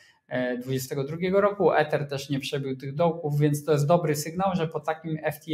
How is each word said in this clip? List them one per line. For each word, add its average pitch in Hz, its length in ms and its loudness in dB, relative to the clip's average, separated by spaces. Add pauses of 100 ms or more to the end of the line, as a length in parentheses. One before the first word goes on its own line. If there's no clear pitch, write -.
(640)
dwudziestego 135 420 -4
drugiego 180 360 0
roku. 202 320 4
Ether 151 360 2
też 139 220 -4
nie 139 100 0
przebił 135 360 -4
tych 139 180 -10
dołków, 160 460 0
więc 147 240 2
to 160 80 2
jest 143 140 4
dobry 165 300 4
sygnał, 180 380 -2
że 165 140 0
po 151 120 -6
takim 160 420 -4
F 156 220 -4
T 160 80 -4